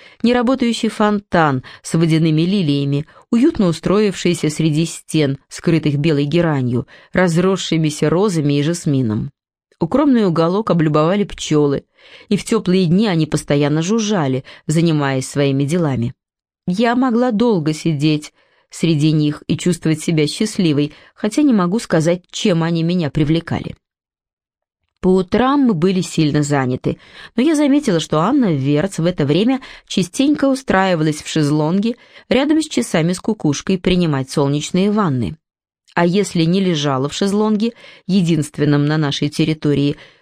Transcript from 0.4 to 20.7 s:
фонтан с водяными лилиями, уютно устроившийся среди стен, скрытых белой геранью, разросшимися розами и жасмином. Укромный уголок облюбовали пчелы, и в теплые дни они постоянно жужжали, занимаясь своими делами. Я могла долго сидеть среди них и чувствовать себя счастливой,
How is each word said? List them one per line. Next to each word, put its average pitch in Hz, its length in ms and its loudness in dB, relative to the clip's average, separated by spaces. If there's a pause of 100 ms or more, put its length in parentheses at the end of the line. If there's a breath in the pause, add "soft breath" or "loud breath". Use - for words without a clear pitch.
фонтан 180 720 0 (200 loud breath)
с - 120 -10
водяными 160 480 2
лилиями, 143 640 -2 (240 soft breath)
уютно 240 360 2
устроившийся 175 840 0
среди 156 340 0
стен, 147 540 -2 (100)
скрытых 151 480 0
белой 143 280 0
геранью, 143 600 0 (260 loud breath)
разросшимися 165 1000 0
розами 160 480 0
и 143 40 0
жасмином. 135 680 -2 (520)
Укромный 240 460 2
уголок 175 420 0
облюбовали 160 540 2
пчелы, 147 600 -2 (420 loud breath)
и 202 80 0
в - 80 -4
теплые 190 420 0
дни 190 220 2
они 160 180 0
постоянно 147 560 0
жужжали, 185 600 -2 (240 loud breath)
занимаясь 151 600 0
своими 139 360 0
делами. 135 500 -2 (540)
Я 233 260 0
могла 254 380 0
долго 196 400 0
сидеть 151 600 -2 (380)
среди 156 400 0
них 151 380 0
и 160 80 0
чувствовать 160 440 -2
себя 156 280 0
счастливой, 151 640 -2 (240 loud breath)